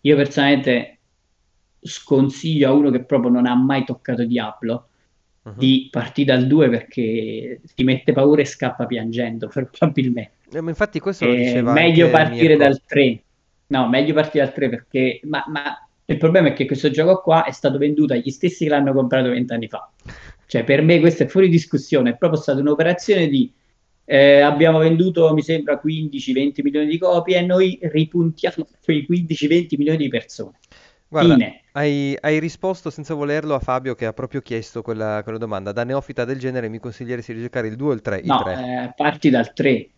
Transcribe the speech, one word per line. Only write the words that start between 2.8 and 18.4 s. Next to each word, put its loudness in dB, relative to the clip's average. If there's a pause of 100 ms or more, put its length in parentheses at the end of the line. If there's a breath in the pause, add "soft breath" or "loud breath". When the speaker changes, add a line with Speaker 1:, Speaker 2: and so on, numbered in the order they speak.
Speaker 1:
che -2
proprio 0
non 4
ha 0
mai 2
toccato -6
Diablo -6 (600)
Speaker 2:
Mhm. -18
Speaker 1:
di 2
partire -2
dal 0
due 4
perché -6 (120)
ti -4
mette 0
paura 4
e 2
scappa -6
piangendo, -6
<laughs> -8
probabilmente. -2 (200)
Speaker 2:
Eh, -8
ma -8
infatti -6
questo -6
lo 2
Speaker 1:
Eh, 0
Speaker 2:
diceva 0
Speaker 1:
meglio 6
Speaker 2:
anche 4
Speaker 1:
partire 2
Speaker 2:
Mirko. 4
Speaker 1:
dal 2
tre. 0 (460)
No, -2
meglio 0
partire 0
dal -4
tre -2
perché, -4
ma, -6
ma -10 (160)
il -4
problema 4
è -2
che -2
questo -2
gioco 2
qua 2
è -6
stato -2
venduto 0
agli -4
stessi -4